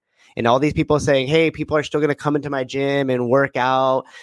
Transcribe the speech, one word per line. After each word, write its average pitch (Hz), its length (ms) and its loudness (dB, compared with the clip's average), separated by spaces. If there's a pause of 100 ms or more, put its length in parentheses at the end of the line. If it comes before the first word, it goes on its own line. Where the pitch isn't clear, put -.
(380)
And 117 80 0
all 120 120 4
these 143 140 2
people 151 260 0
saying, 135 280 0
"Hey, 160 240 2
people 151 260 -4
are 151 60 2
still 147 180 -4
gonna 147 140 0
come 147 200 -4
into 147 140 -4
my 135 160 -4
gym 139 460 -2
and 123 180 0
work 135 300 0
out 131 480 0 (160)